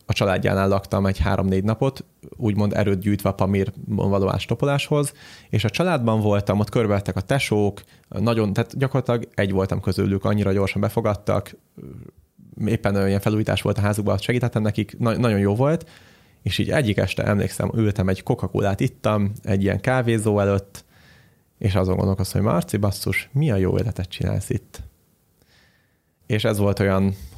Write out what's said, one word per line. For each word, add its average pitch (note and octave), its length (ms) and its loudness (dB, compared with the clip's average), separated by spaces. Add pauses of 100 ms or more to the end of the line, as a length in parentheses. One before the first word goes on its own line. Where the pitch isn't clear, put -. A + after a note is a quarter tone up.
a - 80 -2
családjánál G2 540 2
laktam G2 380 0
egy F#2+ 140 0
három-négy F#2+ 440 2
napot, A2 420 -2 (300)
úgymond G#2 380 0
erőt G2 260 2
gyűjtve G2+ 300 0
a F#2+ 40 2
Pamírban G2 760 0
való G2 200 2
ástopoláshoz, C#3+ 840 0 (360)
és G#2+ 140 0
a A2 60 0
családban A#2+ 520 0
voltam, G2+ 380 2
ott G#2 100 -2
körbevettek G2+ 460 0
a F#2+ 60 -2
tesók, G#2 600 0 (280)
nagyon, G#2+ 440 0
tehát - 240 -2
gyakorlatilag B2+ 580 0
egy G2+ 160 0
voltam F#2+ 300 0
közülük, G2 440 0
annyira G#2 260 2
gyorsan G2 300 0
befogadtak, G#2 760 -2 (1080)
éppen, G2+ 300 0
ö, G2 120 2
ilyen G2 120 2
felújítás G#2+ 420 0
volt G#2 160 0
a G2+ 40 -2
házukban, G#2 360 0
segítettem A#2+ 440 0
nekik, G#2+ 380 -2
na-, A#2 180 0
nagyon A2+ 220 2
jó G2+ 160 2
volt, D3+ 340 0 (520)
és - 160 -4
így G2 120 -2
egyik G#2 280 0
este G2+ 260 -2
emlékszem, G#2 520 0
ültem, G#2 340 2
egy F#2 140 -2
Coca-Colát G2 560 -2
ittam, G#2+ 520 0 (120)
egy G2 200 0
ilyen G2 180 0
kávézó A2+ 580 2
előtt, G2 460 0 (720)
és G2 180 0
azon F#2 220 2
gondolkoztam, F#2+ 460 0
hogy G#2+ 80 2
Marci, - 260 0
basszus, G2 560 -2
mi C#3+ 180 2
a G2+ 40 2
jó F#2+ 220 2
életet - 320 -4
csinálsz G2+ 400 -4
itt? - 300 -6 (1500)
És A2 180 -2
ez G#2+ 140 0
volt G2+ 220 2
olyan G2 340 2 (240)